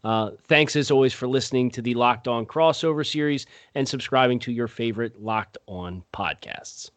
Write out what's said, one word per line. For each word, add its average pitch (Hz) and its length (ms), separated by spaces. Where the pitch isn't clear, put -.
uh, 110 280
thanks 151 280
as 143 140
always 135 240
for 127 140
listening 127 440
to 127 100
the 120 120
Locked 120 340
On 117 180
crossover 156 640
series 147 360
and 139 120
subscribing 127 520
to 123 120
your 117 160
favorite 113 540
Locked 110 460
On 90 440
podcasts. - 840